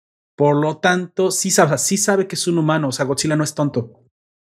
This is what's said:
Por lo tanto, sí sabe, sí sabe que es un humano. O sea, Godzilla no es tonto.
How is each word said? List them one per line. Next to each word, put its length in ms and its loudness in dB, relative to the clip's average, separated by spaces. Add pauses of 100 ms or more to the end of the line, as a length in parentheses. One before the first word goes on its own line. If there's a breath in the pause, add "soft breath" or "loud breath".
(360)
Por 200 4
lo 220 -2
tanto, 520 0
sí 200 -4
sabe, 280 4
sí 200 -2
sabe 280 0
que 100 -10
es 120 -4
un 100 0
humano. 300 0
O 40 -4
sea, 120 -4
Godzilla 320 -2
no 80 0
es 100 -6
tonto. 460 -4 (480)